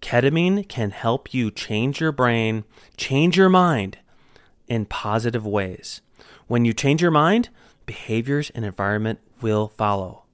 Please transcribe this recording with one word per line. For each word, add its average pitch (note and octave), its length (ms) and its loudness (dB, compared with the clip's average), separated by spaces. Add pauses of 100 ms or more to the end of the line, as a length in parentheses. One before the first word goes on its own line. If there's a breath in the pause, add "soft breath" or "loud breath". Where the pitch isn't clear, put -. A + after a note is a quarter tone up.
Ketamine E3 680 0
can G#2+ 220 -4
help - 440 -4
you A#2+ 160 0
change A2+ 500 -4
your D#3+ 120 -2
brain, A2+ 500 0 (340 soft breath)
change D#3+ 400 2
your F#3+ 120 6
mind E3+ 500 2 (720 soft breath)
in A2+ 160 0
positive A2 600 -4
ways. G2+ 580 -4 (440 loud breath)
When A#2+ 180 2
you A#2 80 2
change C#3+ 300 2
your F3 80 4
mind, E3+ 380 4 (380 soft breath)
behaviors B2 640 -4
and A#2 140 -6
environment G#2 540 -2 (220)
will G#2+ 260 0
follow. G2 680 -4